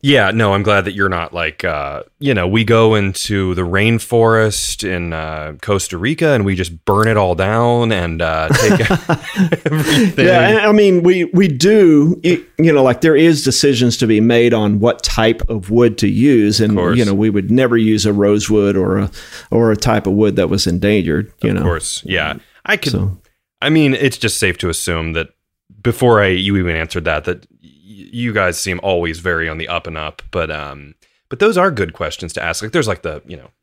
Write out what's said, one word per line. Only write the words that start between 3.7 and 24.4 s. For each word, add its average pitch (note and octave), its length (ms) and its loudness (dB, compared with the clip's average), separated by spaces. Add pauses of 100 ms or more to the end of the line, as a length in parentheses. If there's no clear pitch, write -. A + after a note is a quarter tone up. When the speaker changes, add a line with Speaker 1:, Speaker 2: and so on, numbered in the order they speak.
Speaker 1:
in, F2 300 -6
uh, D#2 480 -10
Costa G2 340 -4
Rica D3+ 340 -2
and B2 140 2
we G2 120 0
just F2 300 -6
burn G#2+ 220 2
it A2 100 2
all F#2 180 2
down A#2 560 0
and, E2+ 280 -2
uh, D#2+ 300 -2
take F#3+ 320 2
<laughs> - 840 -2
everything. E3+ 600 0
Speaker 2:
Yeah, F3+ 240 4
and, A3 100 4
I G#3+ 120 2
mean, G3 320 4
we, F3+ 220 2
we F#3+ 220 2
do, E3 760 4
it, E3+ 200 0 (140)
you E3 160 4
know, C#3+ 80 4
like, B2+ 200 2
there D#3+ 140 4
is D#3+ 280 4
decisions B2 540 0
to B2 100 0
be G#2+ 120 4
made A#2 360 4
on G#2 240 0
what A2+ 240 0
type A2+ 460 0
of G2 200 -6
wood A#2 300 2
to G#2+ 80 0
use. G#2+ 520 2
And, A2 120 2
Speaker 1:
Of G2+ 60 2
course. F2 200 0
Speaker 2:
you A#2 80 2
know, G2+ 80 0
we G#2 160 2
would G2+ 220 -2
never A#2+ 260 2
use A2 300 2
a G#2+ 60 0
rosewood G2+ 640 2
or F#2+ 220 0
a, G2 140 -4 (400)
or A2+ 200 2
a G#2+ 60 0
type G#2+ 300 -2
of F#2+ 60 0
wood G#2 240 2
that F#2+ 120 0
was - 160 0
endangered, F2+ 680 -2 (120)
you A2 80 0
Speaker 1:
Of G2 60 -2
Speaker 2:
know. - 60 -2
Speaker 1:
course, E2 420 -4
yeah. D#2 320 -4 (280)
I G#2 100 -2
could, - 180 -6
Speaker 2:
So. F#2+ 240 -4 (440)
Speaker 1:
I C#3 80 -4
mean, D3+ 240 2
it's C3 240 -2
just - 220 -4
safe F#2 200 -2